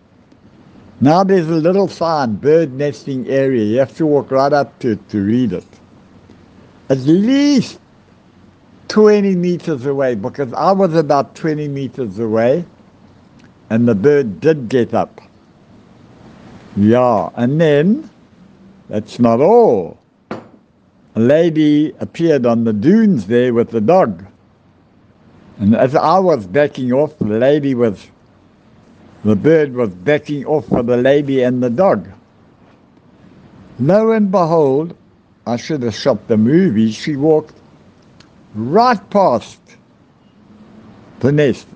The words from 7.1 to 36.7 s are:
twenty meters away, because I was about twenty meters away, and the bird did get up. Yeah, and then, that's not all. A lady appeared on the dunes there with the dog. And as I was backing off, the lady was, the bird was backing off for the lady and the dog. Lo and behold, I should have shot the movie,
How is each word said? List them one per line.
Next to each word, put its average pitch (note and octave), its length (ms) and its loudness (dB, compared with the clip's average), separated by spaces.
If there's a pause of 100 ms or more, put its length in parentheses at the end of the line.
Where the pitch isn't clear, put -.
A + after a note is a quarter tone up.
twenty G#3 480 2
meters E3+ 500 -4
away, C3+ 300 -2
because A#2+ 380 -8
I E3 180 0
was F#3+ 240 0
about C#3+ 400 0
twenty D3+ 320 -6
meters C3 500 -8
away, A#2 460 0 (1080)
and A2+ 180 0
the A#2+ 60 2
bird A2+ 460 0
did D3 300 -2
get A#2+ 240 -2
up. F#2+ 260 -4 (1600)
Yeah, A2 580 2
and B2+ 240 -2
then, E3+ 500 0 (800)
that's G#2 320 -10
not A#2 220 2
all. D#3 580 2 (320)
A - 880 -16
lady D3+ 800 2
appeared C#3+ 460 -2
on A#2 180 2
the A2+ 100 0
dunes D#3 540 2
there A#2+ 260 2
with A2+ 160 0
the A2+ 120 -2
dog. A2 440 0 (1300)
And G#2+ 160 2
as B2 180 2
I D#3 260 2
was D3+ 280 0
backing C3 460 -2
off, D3 240 -2
the - 80 -6
lady C3+ 500 0
was, A2+ 320 -4 (1160)
the G#2 140 2
bird D3 360 2
was A#2+ 160 -4
backing C#3+ 560 -4
off D3+ 220 -4
for - 160 -2
the A#2+ 140 0
lady C3+ 460 0
and B2 200 -2
the B2 60 -2
dog. A#2+ 400 0 (1700)
Lo G3+ 320 2
and G#3+ 180 0
behold, E3 680 0 (500)
I A#2 80 -4
should D3+ 280 -8
have A2+ 120 -4
shot A#2+ 320 -4
the A#2 80 0
movie, A2+ 560 2